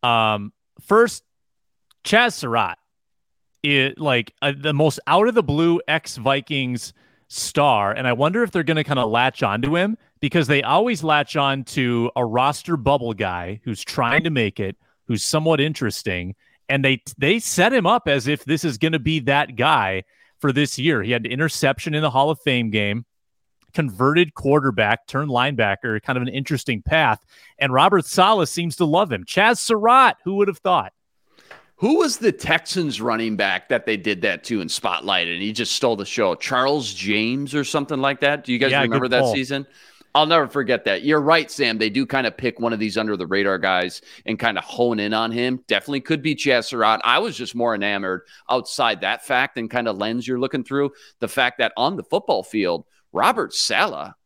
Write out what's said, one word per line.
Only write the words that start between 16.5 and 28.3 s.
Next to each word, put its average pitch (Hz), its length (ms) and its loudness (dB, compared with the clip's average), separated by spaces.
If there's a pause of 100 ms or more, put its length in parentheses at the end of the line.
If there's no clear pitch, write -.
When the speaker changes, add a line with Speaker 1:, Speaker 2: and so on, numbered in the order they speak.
Speaker 1:
and 139 140 2
they, 135 200 2 (140)
they 160 220 2
set 214 340 2
him 226 120 2
up 220 220 2
as 139 180 2
if 147 200 -2
this 147 180 -2
is 139 140 -2
gonna 160 220 0
be 156 200 0
that 139 380 0
guy 110 460 2 (360)
for 139 140 0
this 143 260 0
year. 131 240 2
He 110 80 -2
had 120 140 0
an - 60 -6
interception 147 640 -2
in 151 80 0
the 151 80 2
Hall 135 200 2
of 156 120 -2
Fame 123 280 0
game, 104 360 -2 (680)
converted 147 600 2
quarterback, 127 760 2
turned 143 240 -4
linebacker, 113 680 0
kind 127 160 -4
of 123 40 -2
an 123 60 -4
interesting 131 540 -4
path. 143 420 2 (340)
And 139 140 0
Robert 165 340 4
Saleh 190 440 4